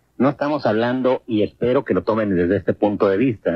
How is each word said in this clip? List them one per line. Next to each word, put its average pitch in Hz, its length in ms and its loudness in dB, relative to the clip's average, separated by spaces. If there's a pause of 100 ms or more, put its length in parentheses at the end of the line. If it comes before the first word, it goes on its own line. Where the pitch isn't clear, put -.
(180)
no 131 120 2
estamos 143 380 -4
hablando, 123 600 0
y 104 160 0
espero 123 400 0
que 107 120 -2
lo 92 80 0
tomen 107 300 -2
desde 87 220 2
este 101 180 -2
punto 104 360 0
de 95 80 2
vista. 110 380 -2